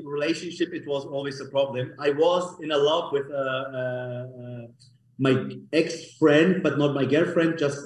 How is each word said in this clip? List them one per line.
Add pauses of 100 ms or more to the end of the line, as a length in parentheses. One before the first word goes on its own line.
relationship,
it
was
always
a (120)
problem.
I
was
in
a
love
with,
uh,
uh, (160)
uh, (520)
my (400)
ex-friend,
but
not
my
girlfriend,
just